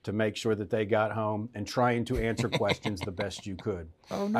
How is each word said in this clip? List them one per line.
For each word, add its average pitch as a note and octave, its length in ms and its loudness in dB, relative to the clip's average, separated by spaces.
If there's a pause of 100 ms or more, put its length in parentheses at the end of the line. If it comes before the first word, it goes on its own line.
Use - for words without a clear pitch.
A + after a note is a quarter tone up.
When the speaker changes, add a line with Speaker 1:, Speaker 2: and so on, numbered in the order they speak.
Speaker 1:
to G#2 100 -4
make G#2+ 240 2
sure A2 180 2
that G2+ 160 -4
they A2 140 2
got G#2+ 280 4
home G#2+ 420 0
and G#2 120 -6
trying A#2+ 400 2
to B2+ 100 0
answer A2+ 320 0
questions G2+ 540 0
the F#2+ 100 -4
best G2 340 -6
you F#2+ 100 -6
could. F2 320 -4 (100)
Speaker 2:
<laughs> - 120 -20
Oh, - 180 0
no, G#3+ 120 2